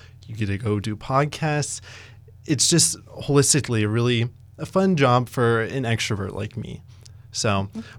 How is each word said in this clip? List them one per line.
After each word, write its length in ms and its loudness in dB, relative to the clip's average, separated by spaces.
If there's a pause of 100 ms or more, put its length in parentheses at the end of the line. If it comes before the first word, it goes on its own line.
(280)
you 80 -12
get 100 -2
to 120 -2
go 200 0
do 160 -4
podcasts. 840 -2 (640)
It's 220 2
just 380 2
holistically 800 2
a 40 2
really, 400 0 (300)
a 80 -8
fun 300 2
job 340 4
for 320 2
an 220 -4
extrovert 480 -2
like 260 -8
me. 240 -10 (500)
So 360 0 (300)